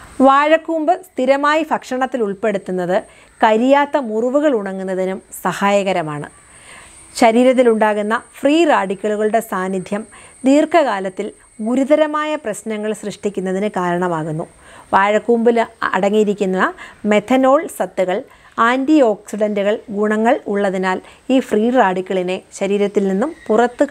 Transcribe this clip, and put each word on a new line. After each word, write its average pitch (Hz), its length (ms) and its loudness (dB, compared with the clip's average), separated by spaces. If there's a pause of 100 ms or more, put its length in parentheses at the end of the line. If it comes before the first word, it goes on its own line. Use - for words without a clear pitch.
(220)
വാഴക്കൂമ്പ് 311 720 2 (140)
സ്ഥിരമായി 285 640 0
ഭക്ഷണത്തിൽ 254 560 -4
ഉൾപ്പെടുത്തുന്നത് 190 680 -4 (440)
കരിയാത്ത 269 560 2
മുറിവുകൾ 254 580 0
ഉണങ്ങുന്നതിനും 190 640 -6 (220)
സഹായകരമാണ്. 185 840 -2 (880)
ശരീരത്തിലുണ്ടാകുന്ന 226 1080 2 (160)
ഫ്രീ 285 240 2
റാഡിക്കലുകളുടെ 214 800 0 (100)
സാന്നിധ്യം 190 540 -6 (400)
ദീർഘകാലത്തിൽ 254 840 2 (320)
ഗുരുതരമായ 302 720 0
പ്രശ്നങ്ങൾ 214 580 -8
സൃഷ്ടിക്കുന്നതിന് 196 840 -6
കാരണമാകുന്നു. 175 680 -4 (480)
വാഴക്കൂമ്പിൽ 214 640 2 (380)
അടങ്ങിയിരിക്കുന്ന 202 760 0 (320)
മെഥനോൾ 262 560 2 (180)
സത്തുകൾ 185 400 -2 (400)
ആൻറ്റി 262 420 2
ഓക്സിഡൻറ്റുകൾ 208 760 0 (220)
ഗുണങ്ങൾ 214 360 2 (140)
ഉള്ളതിനാൽ 190 500 -2 (320)
ഈ 254 100 2
ഫ്രീ 220 300 0
റാഡിക്കലിനെ 185 640 0 (220)
ശരീരത്തിൽ 202 500 0
നിന്നും 196 220 0 (180)
പുറത്തു 240 440 2